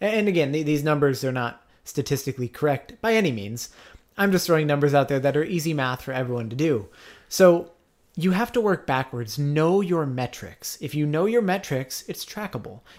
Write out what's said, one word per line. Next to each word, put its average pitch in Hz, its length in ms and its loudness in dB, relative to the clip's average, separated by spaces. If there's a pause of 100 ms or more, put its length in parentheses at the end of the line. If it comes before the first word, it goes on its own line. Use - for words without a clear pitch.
A-, 190 40 -2
and 214 240 2
again, 156 240 2
th-, 156 140 -2
these 147 180 0
numbers 143 400 2
are 131 80 -2
not 120 300 -6 (200)
statistically 135 640 -4
correct - 520 -2
by 226 140 2
any 196 180 2
means. 110 380 -8 (480)
I'm 196 140 4
just 180 140 2
throwing 156 200 4
numbers 143 260 4
out 139 160 4
there 139 120 0
that 139 160 0
are 151 80 2
easy 165 280 -2
math 127 300 -2
for 135 100 -8
everyone 123 380 -4
to 117 60 -8
do. 139 320 0 (400)
So 180 420 6 (480)
you 170 120 2
have 214 220 0
to 240 100 0
work 196 240 0
backwards. 131 520 -4
Know 156 440 2
your 170 240 0
metrics. 123 760 -8
If 143 140 -8
you 147 100 0
know 151 220 0
your 226 160 2
metrics, 180 680 -4
it's - 160 -10
trackable. 127 560 -12 (180)